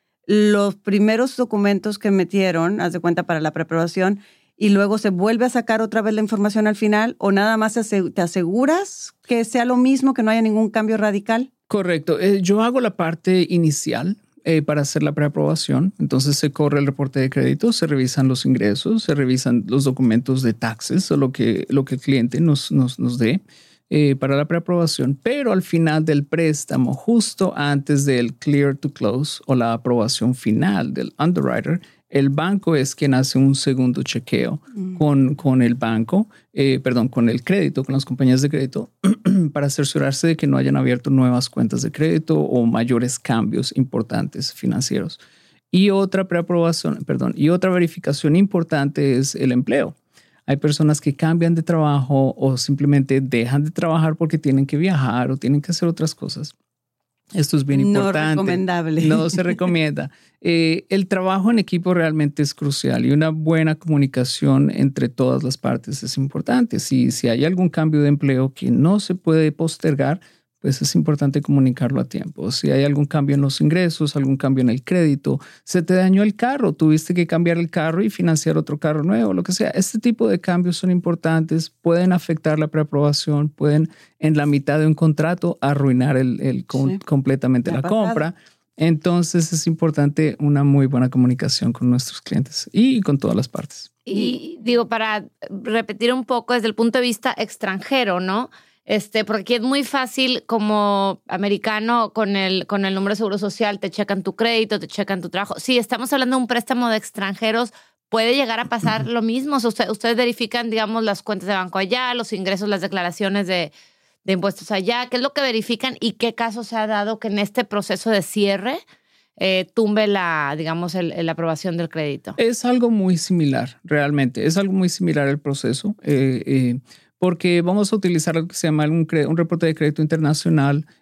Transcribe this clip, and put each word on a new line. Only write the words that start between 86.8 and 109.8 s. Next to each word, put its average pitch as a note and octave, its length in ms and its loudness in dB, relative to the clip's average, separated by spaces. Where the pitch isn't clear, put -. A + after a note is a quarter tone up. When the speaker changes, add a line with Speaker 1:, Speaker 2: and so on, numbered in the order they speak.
Speaker 1:
Sí. F#3+ 100 -2
Speaker 2:
completamente C3+ 720 0
Speaker 1:
Me C#3 60 -2
ha - 20 -2
Speaker 2:
la - 20 -2
Speaker 1:
pasado. G#3 220 0
Speaker 2:
compra. E3 300 -2
Entonces E3+ 760 0
es D#3+ 120 -2
importante D#3 720 0
una C#3+ 240 2
muy C#3 220 4
buena B2+ 240 2
comunicación B2+ 640 0
con B2 160 -2
nuestros B2 320 -2
clientes - 540 -6
y B3 260 4
con D3 160 0
todas - 180 0
las C3+ 140 -2
partes. - 420 -12
Speaker 3:
Y A#3+ 560 -6
digo, A#3 280 0
para A3 380 -4
repetir A3 640 -2
un B3+ 140 -4
poco A#3+ 260 -4
desde A#3 160 0
el G#3+ 60 -4
punto A#3 240 0
de B3 80 2
vista A#3+ 320 -2
extranjero, G3 840 -4
¿no? F#3+ 300 -4
Este, G#3+ 400 -2
porque G#3 160 -4
aquí A#3 140 -2
es A#3 80 -2
muy C#4 200 0
fácil B3+ 640 -2
como G#3 800 0
americano G#3+ 840 -2
con G3+ 240 -2
el, F#3+ 300 -2
con G3 180 -2
el F#3+ 100 -2
número G3 180 -2
de G#3 40 -4
seguro G3+ 220 -2
social, G3+ 420 -4
te G3 100 -6
checan G3+ 320 -4
tu F#3+ 140 -6
crédito, A3 420 0
te F3+ 100 -12
checan G3 340 -4
tu F3 80 -10
trabajo. G3 280 -6
Si B3+ 200 0
estamos A#3 340 -4
hablando C4 240 2
de B3+ 60 0
un A#3+ 40 -4
préstamo A#3+ 440 -2
de A3 80 0
extranjeros, A3 720 -4
puede A3+ 260 2
llegar A3+ 240 -2
a A#3+ 60 -6
pasar A3+ 380 -2
Speaker 2:
Ujú. A3 80 -4
Speaker 3:
lo A#3 100 0
mismo. C4 340 -2
O B3+ 40 0
sea, A#3 100 0
usted-, A3 200 -2